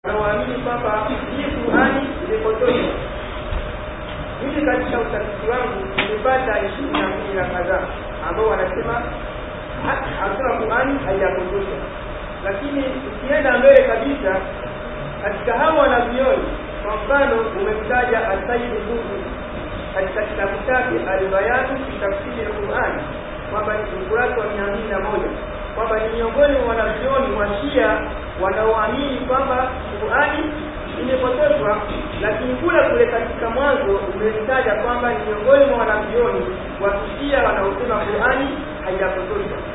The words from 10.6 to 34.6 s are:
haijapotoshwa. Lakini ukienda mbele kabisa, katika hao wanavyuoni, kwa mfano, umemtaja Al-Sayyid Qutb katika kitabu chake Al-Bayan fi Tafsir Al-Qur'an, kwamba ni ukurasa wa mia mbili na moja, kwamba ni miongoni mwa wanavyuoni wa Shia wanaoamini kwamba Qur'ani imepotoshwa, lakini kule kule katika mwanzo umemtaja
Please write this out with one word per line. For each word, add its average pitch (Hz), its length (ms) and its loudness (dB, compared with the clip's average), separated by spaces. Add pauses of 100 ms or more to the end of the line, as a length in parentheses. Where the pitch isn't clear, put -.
haijapotoshwa. 190 760 0 (680)
Lakini 277 380 -2 (240)
ukienda 269 500 2
mbele 269 260 10
kabisa, 226 480 0 (920)
katika 208 360 -2
hao 320 180 6
wanavyuoni, 262 720 4 (360)
kwa 214 120 -2
mfano, 277 400 4 (260)
umemtaja 226 560 2 (120)
Al-Sayyid 240 420 0 (160)
Qutb 233 220 -2 (880)
katika 190 260 0
kitabu 208 340 -2 (120)
chake 254 280 2 (180)
Al-Bayan 196 520 2 (200)
fi 220 160 -8
Tafsir 214 480 -4
Al-Qur'an, 208 440 -4 (580)
kwamba 214 220 -4
ni 190 320 -6
ukurasa 240 360 0
wa 208 120 -4
mia 202 140 -4
mbili 202 220 -4
na 190 100 -2
moja, 190 300 -2 (460)
kwamba 220 240 0
ni 220 160 -2
miongoni 262 440 4
mwa 240 160 0
wanavyuoni 233 540 2 (100)
wa 208 60 2 (160)
Shia 226 280 4 (520)
wanaoamini 220 760 2 (100)
kwamba 254 400 2 (340)
Qur'ani 285 420 2 (580)
imepotoshwa, 247 760 2 (440)
lakini 220 340 0
kule 330 240 2 (100)
kule 233 160 6
katika 233 440 -2
mwanzo 233 500 2 (160)
umemtaja 220 580 0 (100)